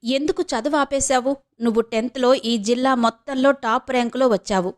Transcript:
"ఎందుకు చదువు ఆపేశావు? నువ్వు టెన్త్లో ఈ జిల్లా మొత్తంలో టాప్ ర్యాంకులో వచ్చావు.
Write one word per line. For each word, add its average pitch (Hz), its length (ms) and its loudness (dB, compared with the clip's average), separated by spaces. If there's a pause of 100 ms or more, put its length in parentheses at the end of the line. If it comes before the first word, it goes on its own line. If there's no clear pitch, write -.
"ఎందుకు 285 380 -2
చదువు 277 340 -2
ఆపేశావు? 277 640 0 (240)
నువ్వు 226 200 2
టెన్త్లో 247 520 0
ఈ 233 240 0
జిల్లా 247 380 0
మొత్తంలో 254 560 0
టాప్ 262 400 -2
ర్యాంకులో 254 360 0
వచ్చావు. 190 500 0